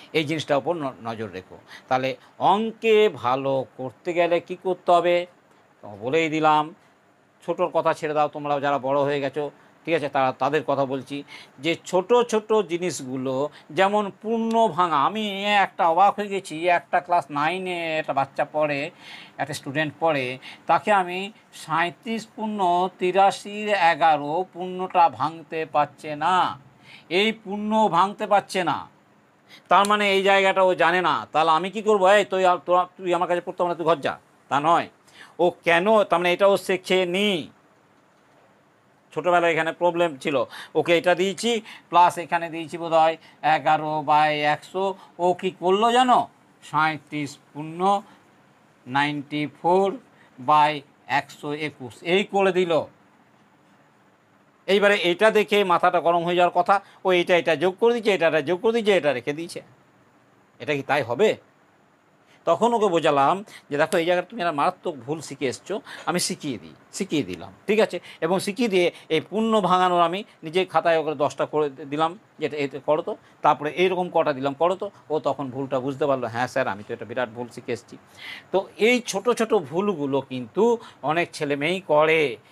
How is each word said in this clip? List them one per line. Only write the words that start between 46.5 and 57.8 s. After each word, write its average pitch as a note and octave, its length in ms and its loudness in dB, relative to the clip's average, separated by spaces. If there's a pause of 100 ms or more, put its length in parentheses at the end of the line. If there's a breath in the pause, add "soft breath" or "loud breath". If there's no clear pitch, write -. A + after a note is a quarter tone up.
সাঁইত্রিশ D3+ 680 -4 (140)
পূর্ণ F3 500 -2 (840 soft breath)
নাইনটি D3 600 -4 (160)
ফোর F#3+ 360 2 (420 soft breath)
বাই D3+ 420 2 (240)
একশো C#3+ 460 -4
একুশ, D3 500 -10
এই F#3 220 0
করে G3 280 0
দিল। F3 200 0 (1900)
এইবারে G3+ 300 4
এটা F3 340 2
দেখে G3+ 340 2
মাথাটা F3+ 360 2
গরম E3+ 240 2
হয়ে F3 120 -2
যাওয়ার F3 260 4
কথা, G3 180 2 (240 loud breath)
ও F#3+ 80 2
এটা, F3+ 240 4
এটা E3 200 2
যোগ F3+ 240 -2